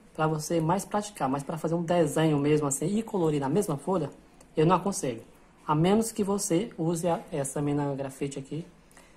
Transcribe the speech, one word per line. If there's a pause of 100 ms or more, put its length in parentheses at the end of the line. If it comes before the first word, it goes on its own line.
(140)
pra
você
mais
praticar.
Mas
pra
fazer
um
desenho
mesmo
assim
e
colorir
na
mesma
folha, (440)
eu
não
aconselho. (440)
A
menos
que
você
use
a, (140)
essa
mina
grafite
aqui, (500)